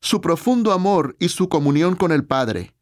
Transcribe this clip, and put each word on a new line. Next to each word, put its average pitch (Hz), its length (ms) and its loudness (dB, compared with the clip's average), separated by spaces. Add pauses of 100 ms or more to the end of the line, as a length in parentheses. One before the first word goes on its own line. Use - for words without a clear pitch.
su - 200 -2
profundo 214 520 0
amor 180 480 0
y 175 80 0
su 185 200 -2
comunión 151 460 2
con 180 160 0
el 147 140 0
Padre 113 580 -4